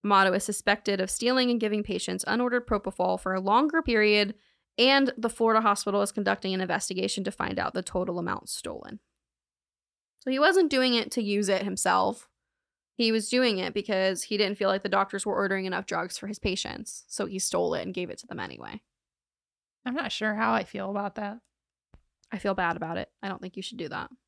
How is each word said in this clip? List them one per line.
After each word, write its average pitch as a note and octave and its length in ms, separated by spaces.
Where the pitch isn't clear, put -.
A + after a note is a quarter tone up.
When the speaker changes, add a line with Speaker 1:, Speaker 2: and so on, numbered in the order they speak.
Speaker 1:
Amato F#3+ 300
is G3+ 100
suspected G3+ 560
of F#3+ 100
stealing B3 400
and A#3+ 80
giving G#3+ 240
patients F#3 440
unordered A#3+ 400
propofol F#3 520
for F#3 160
a F#3+ 60
longer C#4+ 420
period, G#3+ 520
and C4 400
the A3+ 100
Florida A3+ 320
hospital G3+ 400
is G3+ 120
conducting G3 420
an F#3 80
investigation F#3 600
to F#3+ 80
find - 260
out - 160
the F3+ 80
total F3+ 360
amount E3+ 300
stolen. - 500
So B3+ 100
he C4 80
wasn't F4 320
doing B3+ 240
it A3+ 160
to A#3+ 120
use G3+ 280
it G3 140
himself. F#3+ 640
He A3+ 160
was A3 160
doing B3 300
it F#3 160
because F#3+ 480
he G#3 160
didn't G3+ 180
feel G3 140
like G3 120
the G3+ 60
doctors G3 380
were G3+ 80
ordering F#3+ 320
enough F#3 200
drugs F3+ 300
for G3 120
his G#3 100
patients, - 680
so - 180
he F#3+ 120
stole F3 360
it - 80
and F#3 100
gave F3+ 160
it - 100
to - 80
them - 140
anyway. A#1+ 400
Speaker 2:
I'm B3 100
not A#3 180
sure G#3+ 220
how A3 200
I G3 100
feel G3 260
about G3+ 260
that. G#3+ 240
Speaker 1:
I G#3 60
feel G3 160
bad E3+ 220
about E3 200
it. - 140
I G3 60
don't F#3+ 140
think F#3 140
you F#3+ 60
should - 160
do D#3+ 100
that. D#3 200